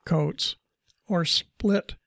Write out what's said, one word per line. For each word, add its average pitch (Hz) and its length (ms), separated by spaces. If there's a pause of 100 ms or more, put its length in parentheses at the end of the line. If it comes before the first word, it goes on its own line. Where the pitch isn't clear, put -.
coats - 520 (520)
or 175 160
split - 720 (120)